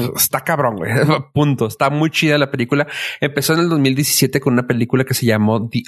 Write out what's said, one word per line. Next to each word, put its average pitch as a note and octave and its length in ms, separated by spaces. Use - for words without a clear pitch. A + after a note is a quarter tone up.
está - 260
cabrón, C#3 340
güey. F#2+ 160
<laughs> C#3 420
Punto. C#3+ 320
Está C3+ 240
muy D3+ 200
chida D3+ 280
la C#3+ 120
película. C#3 360
Empezó C#3+ 340
en E3 60
el F3 80
dos D#3+ 120
mil C3+ 140
diecisiete C#3 460
con B2+ 140
una A#2+ 120
película B2 380
que C3 100
se B2+ 120
llamó G#2+ 420
The A#2 200